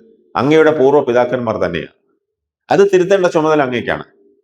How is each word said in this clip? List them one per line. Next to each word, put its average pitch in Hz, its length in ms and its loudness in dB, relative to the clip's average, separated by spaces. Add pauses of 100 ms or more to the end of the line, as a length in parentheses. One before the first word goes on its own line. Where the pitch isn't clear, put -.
(400)
അങ്ങയുടെ 151 380 2
പൂർവ്വ 139 300 2
പിതാക്കന്മാർ 123 560 -2
തന്നെയാണ്. 85 300 -6 (720)
അത് 160 140 2 (100)
തിരുത്തേണ്ട 185 420 2
ചുമതല 156 320 0
അങ്ങേക്കാണ്. 90 380 -6 (400)